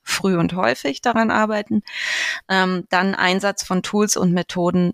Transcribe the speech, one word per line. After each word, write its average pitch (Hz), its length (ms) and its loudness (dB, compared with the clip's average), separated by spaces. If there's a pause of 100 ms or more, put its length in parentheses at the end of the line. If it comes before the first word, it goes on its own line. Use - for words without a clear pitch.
Früh 190 340 0
und 170 160 0
häufig 247 480 -2
daran 226 300 2
arbeiten. 214 500 0 (680)
Ähm, 185 400 0
dann 190 260 0
Einsatz 190 480 0
von 185 200 0
Tools 208 340 0
und 180 160 2
Methoden 175 600 0